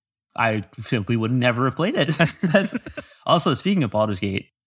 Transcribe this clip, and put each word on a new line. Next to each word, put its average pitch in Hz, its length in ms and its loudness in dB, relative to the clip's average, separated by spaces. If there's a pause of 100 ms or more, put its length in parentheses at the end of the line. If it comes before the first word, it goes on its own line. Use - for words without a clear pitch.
(380)
I 110 260 0 (160)
simply 117 380 -2
would 110 140 -2
never 123 340 2
have 131 100 -2
played 208 200 -2
it. 160 140 0
<laughs> - 340 0
That's, 190 300 2 (520)
also, 160 300 4
speaking 190 280 0
of 107 80 0
Baldur's 107 300 0
Gate, 98 240 -4 (200)